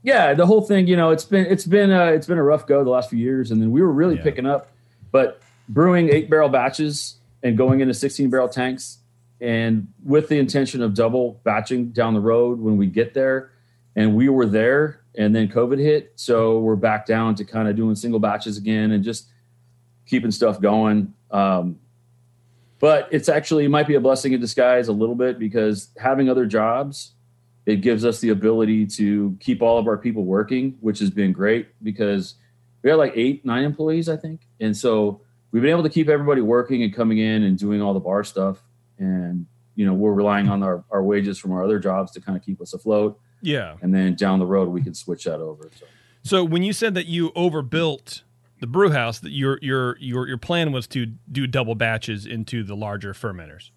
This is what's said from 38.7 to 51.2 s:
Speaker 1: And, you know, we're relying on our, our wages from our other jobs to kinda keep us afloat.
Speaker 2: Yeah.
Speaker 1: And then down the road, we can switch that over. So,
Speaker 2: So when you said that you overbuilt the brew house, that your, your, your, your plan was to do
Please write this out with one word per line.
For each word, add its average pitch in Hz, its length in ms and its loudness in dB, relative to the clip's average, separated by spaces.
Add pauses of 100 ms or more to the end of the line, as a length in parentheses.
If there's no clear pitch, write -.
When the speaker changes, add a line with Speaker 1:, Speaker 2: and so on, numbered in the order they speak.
Speaker 1:
And, 90 480 -4 (300)
you 104 100 0
know, 95 80 2
we're 104 180 2
relying 101 360 0
on 101 160 -2
our, 90 260 -4
our 98 140 0
wages 101 340 -2
from 95 140 -6
our 90 100 -4
other 104 160 0
jobs 95 340 -4
to 87 80 -20
kinda 95 200 -8
keep 98 200 -10
us 87 140 -14
afloat. 104 420 -2 (240)
Speaker 2:
Yeah. 113 400 -6
Speaker 1:
And 92 140 -2
then 95 220 0
down 95 240 0
the 90 60 -2
road, 95 220 0
we 90 140 -4
can 87 120 -8
switch - 300 -12
that 80 160 -6
over. 78 380 -14
So, - 80 -20 (380)
Speaker 2:
So 185 200 0
when 170 200 -2
you 208 80 -4
said 220 220 -4
that 175 120 -6
you 170 300 -4
overbuilt 156 880 -4 (360)
the 127 80 -10
brew 180 220 -4
house, 117 300 -4
that - 120 -18
your, 135 300 -4
your, 131 360 -6
your, 123 300 -8
your 127 100 -10
plan 170 340 -4
was 127 160 -8
to 120 180 -6
do 127 420 -10